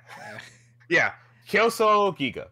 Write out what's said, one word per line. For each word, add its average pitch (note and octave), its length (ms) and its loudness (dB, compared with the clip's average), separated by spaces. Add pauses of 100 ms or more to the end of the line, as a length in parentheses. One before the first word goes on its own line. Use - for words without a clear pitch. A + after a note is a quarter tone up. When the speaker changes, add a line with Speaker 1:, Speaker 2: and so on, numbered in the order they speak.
(160)
Speaker 1:
Yeah. - 260 -16
Speaker 2:
<laughs> - 60 -20 (380)
Yeah. D3 240 2 (380)
Kyoso G#3 680 2
Giga. A2 340 -6